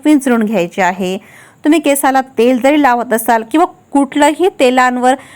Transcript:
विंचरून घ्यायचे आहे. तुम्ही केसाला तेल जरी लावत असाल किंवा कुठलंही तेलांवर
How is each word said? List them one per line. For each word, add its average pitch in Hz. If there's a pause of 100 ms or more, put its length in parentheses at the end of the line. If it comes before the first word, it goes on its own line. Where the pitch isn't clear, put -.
विंचरून 262
घ्यायचे 208
आहे. 185 (460)
तुम्ही 320
केसाला 277 (160)
तेल 240
जरी 294
लावत 247
असाल 226
किंवा 320 (260)
कुठलंही 294 (100)
तेलांवर 254 (200)